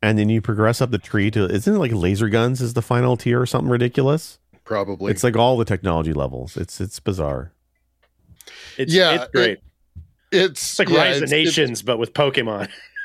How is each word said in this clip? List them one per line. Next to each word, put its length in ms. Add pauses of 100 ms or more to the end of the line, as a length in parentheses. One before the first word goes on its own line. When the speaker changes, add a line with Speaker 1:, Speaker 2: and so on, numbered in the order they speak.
Speaker 1:
and 160
then 100
you 140
progress 400
up 80
the 80
tree 320
to, 160
isn't 280
it, 40
like, 160
laser 340
guns 320
is 140
the 80
final 340
tier 240
or 60
something 240
ridiculous? 680 (260)
Speaker 2:
Probably. 460
Speaker 1:
It's 140
like 100
all 220
the 80
technology 480
levels. 460
It's, 200
it's 220
bizarre. 520 (1200)
Speaker 3:
It's, 160
Speaker 2:
Yeah, 200 (100)
Speaker 3:
it's 80
great. 200
Speaker 2:
it, 120 (680)
it's, 320 (100)
Speaker 3:
It's 60
like 120
Speaker 2:
yeah, 80
Speaker 3:
Rise 200
of 60
Speaker 2:
it's, 80
it's 240
Speaker 3:
Nations, 260
but 160
with 160
Pokemon. 600
<laughs> 40 (260)